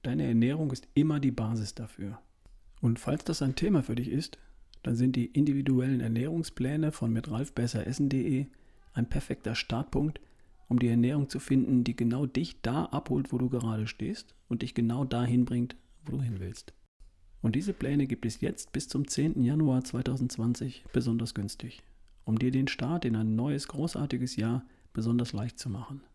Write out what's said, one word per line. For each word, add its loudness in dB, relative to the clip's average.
Deine 0
Ernährung 4
ist -6
immer 4
die 4
Basis -2
dafür. -10
Und 2
falls -4
das -4
ein 0
Thema 2
für -4
dich -4
ist, -4
dann 0
sind 2
die 2
individuellen 2
Ernährungspläne -2
von -2
mit -2
Ralf -4
besser -2
essen 0
punkt 2
de 0
ein 0
perfekter -2
Startpunkt, -2
um 4
die 4
Ernährung 4
zu -4
finden, 4
die -2
genau 0
dich -4
da 0
abholt, -2
wo 0
du 2
gerade 0
stehst -8
und -2
dich -6
genau 2
dahin 2
bringt, -2
wo -6
du -2
hin -4
willst. -10
Und 2
diese 0
Pläne 2
gibt -4
es -2
jetzt -4
bis -4
zum -2
zehnten 2
Januar 4
zweitausendzwanzig -2
besonders 0
günstig, -8
um 0
dir 2
den 2
Start -2
in 2
ein 2
neues, 0
großartiges -4
Jahr 0
besonders 0
leicht -6
zu -6
machen. -8